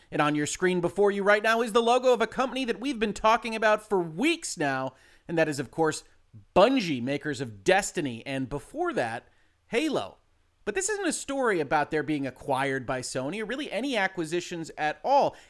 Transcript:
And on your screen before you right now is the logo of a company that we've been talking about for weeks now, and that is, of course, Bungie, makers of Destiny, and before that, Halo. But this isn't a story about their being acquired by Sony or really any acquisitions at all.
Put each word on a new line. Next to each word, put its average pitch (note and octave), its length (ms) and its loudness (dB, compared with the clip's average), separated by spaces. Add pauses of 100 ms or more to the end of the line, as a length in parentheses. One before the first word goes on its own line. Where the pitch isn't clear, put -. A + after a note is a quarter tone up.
(120)
And - 100 0
on D3+ 140 2
your D3 100 0
screen F3+ 380 0
before G3+ 280 4
you G3+ 120 0
right G#3 200 6
now A3+ 200 2
is A3+ 100 -4
the A#3 80 6
logo B3 320 6
of A3 80 4
a A3+ 60 2
company B3+ 400 -2
that A3 120 -2
we've B3+ 200 -4
been G#3 160 0
talking A3+ 400 2
about G#3+ 340 2
for F#3+ 140 2
weeks G#3 560 -2
now, C3 340 -2 (340)
and E3 120 -2
that D#3 100 4
is, C#3 100 -4
of C3+ 120 -6
course, D#3 340 0 (500)
Bungie, F#3 480 4
makers C#3 380 -4
of G#2+ 240 -12
Destiny, E3 600 0
and C3+ 240 -4
before D4+ 420 -6
that, B2 360 -4 (400)
Halo. G#3 500 -2 (480)
But G#3 80 -4
this F#4+ 160 -2
isn't G4 180 -2
a - 60 0
story B3+ 440 -2
about D3 320 0
their D3+ 120 -2
being C#3 240 -4
acquired C3+ 580 -2
by C3 160 -4
Sony C#3 400 -6
or A3 60 -8
really B3+ 260 -8
any A#3+ 240 -4
acquisitions F3 800 -4
at D3+ 260 -4
all. B3 340 2 (140)